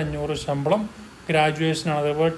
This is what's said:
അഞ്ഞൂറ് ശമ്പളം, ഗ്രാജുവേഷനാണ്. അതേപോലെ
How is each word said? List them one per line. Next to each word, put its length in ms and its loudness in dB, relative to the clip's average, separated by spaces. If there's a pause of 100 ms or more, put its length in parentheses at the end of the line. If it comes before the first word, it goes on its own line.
അഞ്ഞൂറ് 420 -4
ശമ്പളം, 400 0 (460)
ഗ്രാജുവേഷനാണ്. 720 2
അതേപോലെ 340 2